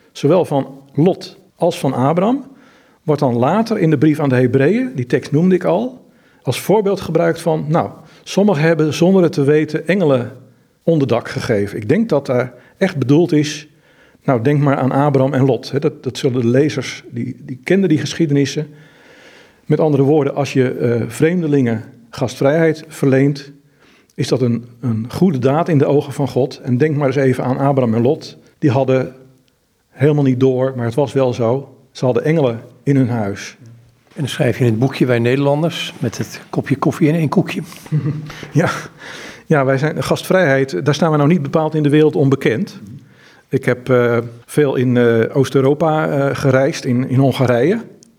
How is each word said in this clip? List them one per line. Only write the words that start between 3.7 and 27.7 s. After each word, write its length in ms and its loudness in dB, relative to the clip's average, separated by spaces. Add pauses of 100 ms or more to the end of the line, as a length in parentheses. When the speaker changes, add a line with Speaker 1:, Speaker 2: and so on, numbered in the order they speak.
Speaker 1:
in 100 2
de 80 2
brief 220 2
aan 100 0
de 60 2
Hebreeën, 600 2
die 100 -4
tekst 260 -2
noemde 240 2
ik 80 -2
al, 420 -2 (360)
als 180 -4
voorbeeld 420 0
gebruikt 400 -2
van: 260 -2
"Nou, 220 0 (340)
sommigen 400 0
hebben 300 2
zonder 300 4
het 100 2
te 100 0
weten 440 0
engelen 440 0 (520)
onderdak 460 0
gegeven." 480 -2
Ik 120 -6
denk 200 0
dat 160 0
daar 280 -2 (240)
echt 200 -2
bedoeld 340 2
is: 360 -2 (560)
"Nou, 180 0
denk 200 2
maar 160 2
aan 140 0
Abraham 420 2
en 120 2
Lot." 260 -2
Hè, 80 -2
dat, 240 -4
dat 140 -8
zullen 240 -2
de 60 0
lezers, 640 0
die, 300 -8
die 240 -12
kenden 260 2
die 80 4
geschiedenissen. 720 -2 (1000)
Met 140 0
andere 240 2
woorden, 320 2
als 180 -4
je, 180 2
eh, 360 -2
vreemdelingen 760 0 (260)
gastvrijheid 800 0
verleent, 640 0 (640)
is 120 -4
dat 140 0
een, 240 0 (140)
een 300 -4
goede 300 0
daad 300 0
in 80 2
de 80 4
ogen 280 0
van 140 -4
God. 360 -2
En 140 -2
denk 180 0
maar 120 0
eens 80 -2
even 280 0
aan 140 -2
Abraham 360 2